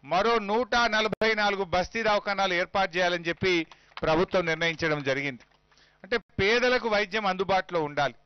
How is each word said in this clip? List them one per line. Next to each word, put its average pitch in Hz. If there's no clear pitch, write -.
మరో 202
నూట 214
నలభై 220
నాలుగు 208
బస్తీ 180
దవాఖానాలు 196
ఏర్పాటు 180
చేయాలని 175
చెప్పి 170
ప్రభుత్వం 170
నిర్ణయించడం 160
జరిగింది. 135
అంటే, 196
పేదలకు 233
వైద్యం 208
అందుబాటులో 185
ఉండాలి. 143